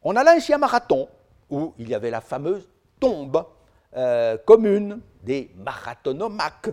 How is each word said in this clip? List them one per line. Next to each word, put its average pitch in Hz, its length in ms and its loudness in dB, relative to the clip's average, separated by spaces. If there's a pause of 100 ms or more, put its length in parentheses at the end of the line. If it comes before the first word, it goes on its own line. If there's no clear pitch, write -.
On 185 140 -2
alla 302 160 8
ainsi 302 200 4
à 285 60 2
Marathon, 240 500 0 (400)
où 143 300 -4
il 117 100 -12
y 120 60 -2
avait 113 160 -4
la 113 100 -6
fameuse 160 480 -6 (300)
tombe, 160 480 -2 (500)
euh, 120 420 0
commune 208 640 2 (220)
des 131 340 -8
Marathonomaques 151 1160 -8